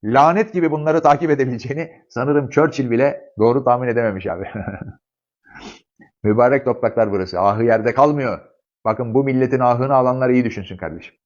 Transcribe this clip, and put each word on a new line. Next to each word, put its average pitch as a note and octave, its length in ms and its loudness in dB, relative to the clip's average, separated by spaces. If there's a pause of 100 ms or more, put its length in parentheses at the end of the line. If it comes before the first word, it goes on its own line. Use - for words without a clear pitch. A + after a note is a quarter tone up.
lanet D#3+ 500 2
gibi E3 180 0
bunları D#3 300 0
takip D3+ 280 4
edebileceğini C3+ 640 -2 (180)
sanırım C#3 400 -2
Churchill C3+ 420 0
bile C3+ 480 0
doğru A#2+ 240 4
tahmin B2 240 0
edememiş A2 400 -2
abi. F#2 220 -6
<laughs> - 1700 -16
Mübarek A#2+ 420 2
topraklar A2+ 460 -2
burası. F#2 280 -4
Ahı G2+ 240 0
yerde A2+ 300 2
kalmıyor. C3+ 460 0 (460)
Bakın A2+ 280 -4
bu C3+ 100 2
milletin C3 360 0
ahını B2+ 340 0
alanlar B2+ 360 2
iyi B2 160 2
düşünsün G2 320 -8
kardeşim. E2+ 380 -12 (100)